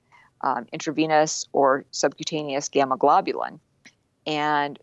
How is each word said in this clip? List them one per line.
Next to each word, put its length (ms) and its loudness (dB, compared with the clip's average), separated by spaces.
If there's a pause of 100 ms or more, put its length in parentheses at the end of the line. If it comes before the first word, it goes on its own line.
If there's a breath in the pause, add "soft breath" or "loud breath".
(420 soft breath)
um, 300 -2
intravenous 800 0
or 400 2
subcutaneous 800 -4
gamma 280 2
globulin. 600 0 (680 loud breath)
And 540 -2